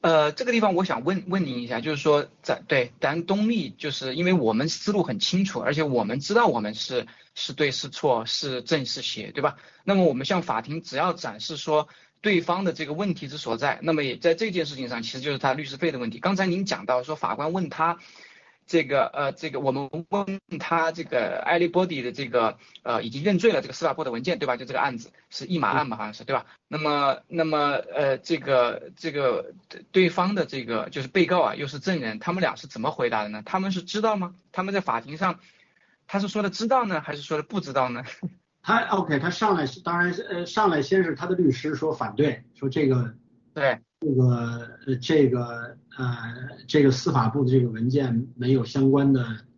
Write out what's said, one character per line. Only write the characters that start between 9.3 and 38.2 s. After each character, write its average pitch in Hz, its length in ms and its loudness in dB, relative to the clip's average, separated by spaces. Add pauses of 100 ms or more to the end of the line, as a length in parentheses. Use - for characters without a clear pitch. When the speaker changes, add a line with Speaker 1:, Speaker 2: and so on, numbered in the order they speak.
Speaker 1:
对 - 100 -6
吧？ 139 160 0 (280)
那 196 100 2
么 190 100 6
我 156 80 6
们 131 140 -2
向 180 160 0
法 113 180 -2
庭 147 220 -8
只 - 140 -8
要 170 180 2
展 110 260 -10
示 156 160 -8
说 151 320 2 (320)
对 196 220 4
方 180 220 0
的 170 100 0
这 156 100 -6
个 143 80 -6
问 180 220 -2
题 147 140 -10
之 147 100 -10
所 113 180 -4
在， 131 260 0
那 160 120 2
么 147 100 0
也 127 140 -4
在 165 160 4
这 220 160 -2
件 175 160 -2
事 143 80 -10
情 131 140 -8
上， 120 140 -6
其 117 60 -8
实 131 120 -10
就 143 120 -4
是 135 60 -4
他 135 160 2
律 147 100 -6
师 135 140 -12
费 170 120 0
的 139 80 -6
问 120 120 -4
题。 - 80 -10
刚 190 180 0
才 190 100 0
您 185 200 0
讲 - 180 -4
到 127 180 0
说 151 140 -6
法 - 180 -2
官 147 180 -4
问 180 160 -2
他 165 300 -2 (680)
这 165 160 2
个， 135 260 2
呃， 139 240 -2
这 156 180 -8
个 135 100 -6
我 139 120 0
们 139 180 -4 (180)
问 196 320 -2 (180)
他 165 320 0
这 165 140 -8
个 117 420 -2
Ellie 170 240 2
Brody 170 300 0
的 120 120 -4
这 139 140 -6
个， 113 300 2 (260)
呃， 117 200 -2
已 117 80 -6
经 135 120 -8
认 190 160 2
罪 214 140 4
了 143 80 0
这 131 80 -10
个 139 60 -12
司 - 100 -8
法 147 80 2
部 156 120 -4
的 131 60 -4
文 117 120 -6
件， 165 160 -2
对 139 80 -4
吧？ 123 100 0
就 127 80 -10
这 120 80 -12
个 98 80 -2
案 131 160 0
子 - 140 -12 (180)
是 - 160 -12
一 180 140 -4
马 123 140 2
案 147 140 2
嘛， 113 100 -6
Speaker 2:
嗯。 - 20 -12
Speaker 1:
好 107 60 -6
像 107 100 -10
是， - 100 -16
对 135 100 -4
吧？ 117 120 -2 (200)
那 151 120 -8
么， 147 500 0
那 165 160 0
么， 156 140 0
呃， 143 580 0
这 160 220 -2
个， 131 580 2
这 165 160 -8
个 135 400 0 (400)
对 185 160 6
方 185 260 2
的 175 120 0
这 131 180 -8
个 113 240 -4
就 143 140 -8
是 135 60 -8
被 170 180 4
告 180 160 2
啊， 107 120 2
又 143 120 -6
是 139 120 -10
证 170 220 -2
人， 110 200 -6
他 170 120 -4
们 185 80 -2
俩 117 160 0
是 - 100 -18
怎 - 140 -12
么 131 100 0
回 123 200 0
答 110 120 0
的 104 60 -4
呢？ 107 160 -10
他 - 160 -2
们 190 100 -2
是 185 120 -4
知 208 180 -6
道 214 160 2
吗？ 180 180 -6 (160)
他 185 120 -6
们 196 100 -4
在 196 80 0
法 117 220 -2
庭 143 160 -12
上， 180 220 -2 (680)
他 - 120 -4
是 196 80 -2
说 208 160 -2
的 202 60 0
知 208 180 -4
道 247 200 2
呢， 170 160 -2
还 147 120 -8
是 143 60 -10
说 151 160 -4
的 151 60 -2
不 196 180 -4
知 139 140 -8
道 127 160 2
呢？ 123 120 -6 (600)